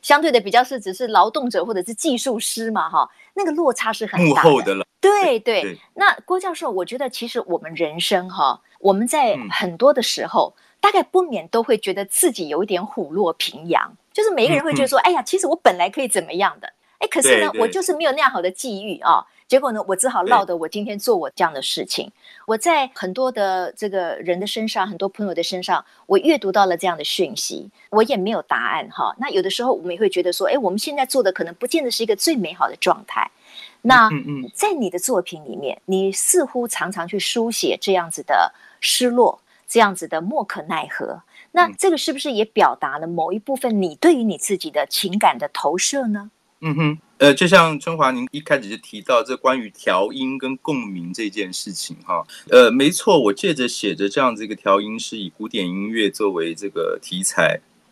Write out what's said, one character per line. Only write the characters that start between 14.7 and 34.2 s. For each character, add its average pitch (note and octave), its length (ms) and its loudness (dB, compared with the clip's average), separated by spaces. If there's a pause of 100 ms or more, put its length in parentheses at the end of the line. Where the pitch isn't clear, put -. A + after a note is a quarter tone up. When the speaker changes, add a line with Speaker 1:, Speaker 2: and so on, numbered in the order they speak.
Speaker 1:
觉 C#4 80 0
得 C4 60 2
说， C4 100 2
Speaker 2:
嗯， - 40 4
嗯。 - 20 2
Speaker 1:
哎 F#4 80 4
呀， D4 100 0
其 - 160 -2
实 F#4 80 -2
我 D#4+ 80 0
本 G3+ 240 2
来 F3 100 2
可 A#3 140 -6
以 B3+ 60 -4
怎 F#3 160 -2
么 - 80 -12
样 F3+ 280 -2
的。 - 120 -16 (260)
哎， - 80 -2
可 D#4 160 0
是 A#3 180 6
呢， - 100 2
Speaker 2:
对， - 20 -4
对。 A3 80 -2
Speaker 1:
我 - 80 2
就 F#4+ 120 -4
是 F4+ 140 -2
没 D4+ 80 -4
有 D#4 80 2
那 C4+ 80 -2
样 D4 100 4
好 F#3 140 -2
的 F3+ 80 -2
际 G3 340 -8
遇 F#3+ 140 -8
啊。 C#3+ 260 2 (220)
结 C4 140 4
果 C4+ 100 0
呢， G#3+ 160 -4
我 F#3+ 80 -2
只 G#3 140 0
好 A#3+ 140 0
落 G#3 220 4
得 F#3 120 -4
我 D#3+ 100 -4
今 G#3 180 -8
天 G#3 140 -8
做 A3+ 160 0
我 D#3+ 160 -2
这 - 140 -2
样 D#3+ 80 0
的 C#3 100 -10
事 - 220 -6
情。 - 220 -6
Speaker 2:
对。 - 60 -20 (340)
Speaker 1:
我 A3 100 0
在 C#4 380 0
很 F#3 180 -6
多 B3+ 180 -2
的 F#3+ 460 -2
这 G#3+ 120 -6
个 F3+ 280 -4
人 F3 240 -2
的 G3 40 -4
身 A3 240 -4
上， G3+ 200 -2
很 F#3+ 100 -10
多 G3 100 -2
朋 G#3 160 -8
友 F#3+ 80 -4
的 E3 80 -2
身 F3+ 220 -6
上， F3 220 -2 (220)
我 G3 120 4
阅 D4+ 180 4
读 G3+ 140 -4
到 G3 160 4
了 F3 100 0
这 F#3 120 -4
样 E3+ 80 -2
的 D3+ 80 2
讯 D3+ 320 -2
息， - 340 -8 (200)
我 G#3+ 120 6
也 A#3 140 2
没 F#3+ 140 -2
有 F#3+ 120 -2
答 A#2 280 -2
案 C#3+ 200 -4
哈。 A#2+ 280 -4
那 C4+ 120 -6
有 G3 100 0
的 F#3+ 80 -2
时 F#3+ 140 -4
候 B3 100 0
我 - 80 -2
们 F3 140 -8
也 F3 60 -12
会 G#3+ 80 4
觉 F#3 120 0
得 F3 120 0
说， E3 160 -2
哎， C#4 100 2
我 A3+ 100 -2
们 F#3 80 -2
现 C#4+ 200 -6
在 C4+ 100 0
做 C4 160 0
的 G3 80 2
可 E4+ 140 -4
能 E3+ 100 -8
不 A#3+ 120 -6
见 D#4 180 -2
得 B3 60 -4
是 A3+ 120 -4
一 A3+ 40 -2
个 G#3 100 0
最 E4 180 0
美 F3 180 -2
好 - 160 -2
的 C#3 80 -12
状 - 300 0
态。 - 240 -6 (520)
那 A#3+ 260 8
Speaker 2:
嗯， D3+ 180 -2